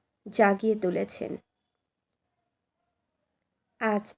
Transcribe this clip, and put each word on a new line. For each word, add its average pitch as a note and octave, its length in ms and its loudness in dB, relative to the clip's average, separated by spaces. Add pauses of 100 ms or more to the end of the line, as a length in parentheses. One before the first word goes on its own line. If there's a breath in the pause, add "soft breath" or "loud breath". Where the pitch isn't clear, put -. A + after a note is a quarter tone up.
(260)
জাগিয়ে G#3 500 4
তুলেছেন। F#3+ 560 -4 (2500)
আজ G#3+ 260 0 (120)